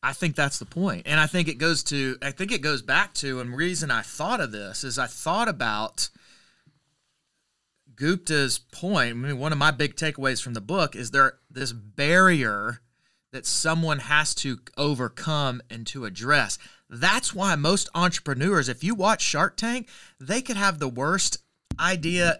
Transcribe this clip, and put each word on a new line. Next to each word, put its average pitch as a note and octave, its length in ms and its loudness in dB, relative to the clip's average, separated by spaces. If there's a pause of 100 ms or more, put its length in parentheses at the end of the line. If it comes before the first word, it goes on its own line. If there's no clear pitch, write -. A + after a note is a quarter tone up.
I C#3 100 -2
think D#3+ 220 -2
that's C#3+ 220 0
the - 80 -10
point. E3+ 400 -4
And D3+ 140 2
I D3+ 80 4
think F3 200 0
it C3+ 120 -6
goes D#3+ 260 2
to, C3+ 360 -2
I C#3 100 -6
think F#3+ 200 -6
it G3+ 120 -2
goes C#3+ 180 0
back D#3 340 0
to, C3 240 -4
and B2 160 -6
reason D#3 360 -2
I A#2 100 2
thought F3+ 380 -4
of C3+ 120 -4
this G#2 320 -8
is B2 140 -6
I C3 80 0
thought G3 420 -2
about A2+ 600 -2 (1900)
Gupta's D3+ 640 0
point. E3 540 -2
I - 20 -6
mean, C3 260 -4
one D3+ 120 -2
of D3+ 60 0
my D3 140 4
big C#3+ 240 -2
takeaways C3+ 460 -2
from B2 120 -8
the A2+ 80 -8
book D#3 340 -2
is A#2 160 -8
there, C3+ 260 6 (120)
this B2+ 220 -6
barrier A#2+ 1080 2 (500)
that C3 140 -8
someone D#3+ 540 2
has D3+ 360 4
to C3 240 -2 (180)
overcome C#3 920 0
and A2+ 180 -10
to C3 180 -8
address. A2 520 0 (320)
That's F#3 440 0
why F#3+ 220 0
most D#3 400 0
entrepreneurs, E3 720 0
if B2 140 -6
you G#3 120 0
watch G3+ 260 2
Shark - 340 2
Tank, A#3 320 -4 (320)
they D#3 220 -2
could A#3 160 -4
have G3 220 2
the C#3+ 100 -2
worst C#3+ 480 0 (420)
idea E3+ 600 2